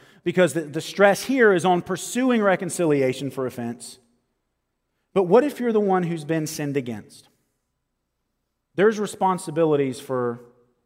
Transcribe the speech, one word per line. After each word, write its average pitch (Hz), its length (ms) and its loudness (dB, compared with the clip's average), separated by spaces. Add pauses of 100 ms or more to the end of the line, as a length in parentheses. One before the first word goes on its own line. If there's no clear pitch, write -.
(240)
because 170 300 2
the, 165 80 -2
the 151 180 -8
stress 196 440 2
here 240 280 4
is 170 120 0
on 180 180 2
pursuing 240 600 -2
reconciliation 151 880 0
for 131 160 -6
offense. 117 520 -10 (1120)
But 190 120 2
what 208 200 6
if 294 160 -6
you're 240 120 0
the 214 60 2
one 190 260 2
who's 165 200 -6
been 160 220 -4
sinned 147 300 -6
against? 120 520 -8 (1500)
There's 208 220 2
responsibilities 160 1000 0
for 123 400 -4 (460)